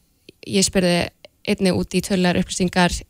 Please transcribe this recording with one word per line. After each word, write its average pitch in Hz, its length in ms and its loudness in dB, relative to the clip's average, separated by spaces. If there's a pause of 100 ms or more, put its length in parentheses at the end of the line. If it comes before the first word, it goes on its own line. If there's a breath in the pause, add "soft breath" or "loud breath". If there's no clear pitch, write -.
(480)
ég 190 160 2
spurði 175 460 0 (380)
einnig 190 280 0
út 90 180 -4
í 90 80 0
tölulegar 170 420 0
upplýsingar, 180 680 0